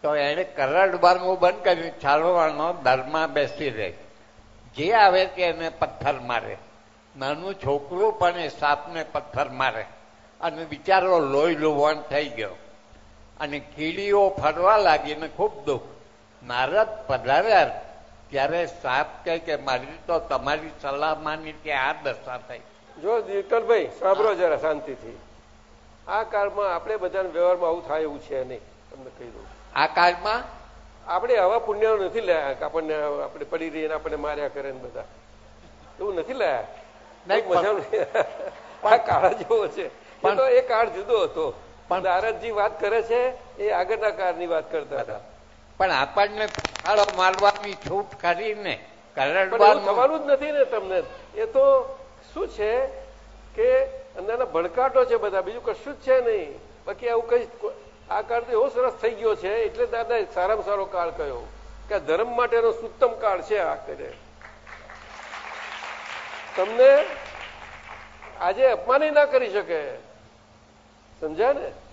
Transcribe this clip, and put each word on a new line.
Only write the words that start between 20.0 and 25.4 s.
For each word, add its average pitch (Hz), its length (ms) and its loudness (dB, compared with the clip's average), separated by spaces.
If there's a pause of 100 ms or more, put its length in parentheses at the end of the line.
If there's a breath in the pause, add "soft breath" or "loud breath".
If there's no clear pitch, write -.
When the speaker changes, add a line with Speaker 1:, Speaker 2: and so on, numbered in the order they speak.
Speaker 1:
તો 170 120 0
તમારી 151 520 -4 (120)
સલાહ 147 380 -2
માની 156 320 -8
ત્યાં 143 360 -2
આ 151 40 0
દશા 131 460 -8
થઈ." 120 200 -16 (440)
Speaker 2:
જો 220 180 0
દીકરભાઈ, 196 680 0 (100)
સાંભળો 196 280 4
Speaker 1:
હા. 202 60 2
Speaker 2:
જરા 170 220 2
શાંતિથી. 135 640 -6 (880)